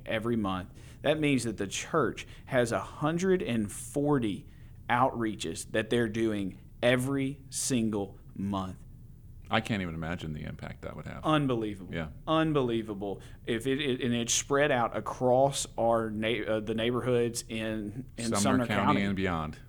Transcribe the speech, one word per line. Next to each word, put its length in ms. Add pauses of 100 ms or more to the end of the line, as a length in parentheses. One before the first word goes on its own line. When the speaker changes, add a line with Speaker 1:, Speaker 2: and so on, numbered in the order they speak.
Speaker 1:
every 320
month, 320 (320)
that 180
means 240
that 140
the 100
church 580 (200)
has 260
a 80
hundred 600
and 280
forty 760 (440)
outreaches 840
that 180
they're 200
doing 480 (240)
every 580 (100)
single 680 (180)
month. 400 (720)
Speaker 2:
I 120
can't 220
even 100
imagine 400
the 100
impact 380
that 140
would 100
have. 180
Speaker 1:
Unbelievable. 720
Speaker 2:
Yeah. 140 (200)
Speaker 1:
Unbelievable. 960 (240)
If 220
it, 120
it, 220
and 120
it's 200
spread 380
out 260
across 680 (100)
our 320
na-, 380
uh, 120
the 140
neighborhoods 760
in, 540 (140)
in 80
Speaker 2:
Sumner 140
Speaker 1:
Sumner 280
Speaker 2:
County 180
Speaker 1:
County. 180
Speaker 2:
and 120
beyond. 420 (120)